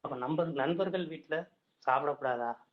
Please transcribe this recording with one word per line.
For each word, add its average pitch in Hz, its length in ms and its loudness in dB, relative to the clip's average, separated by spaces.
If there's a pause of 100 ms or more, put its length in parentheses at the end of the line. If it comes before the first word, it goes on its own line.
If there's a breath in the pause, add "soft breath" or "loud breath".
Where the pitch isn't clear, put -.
அப்ப 135 140 -4
நண்பர்-, 156 380 0
நண்பர்கள் 175 520 0
வீட்டுல 156 300 -6 (460)
சாப்பிடக்கூடாதா? 131 680 0 (220)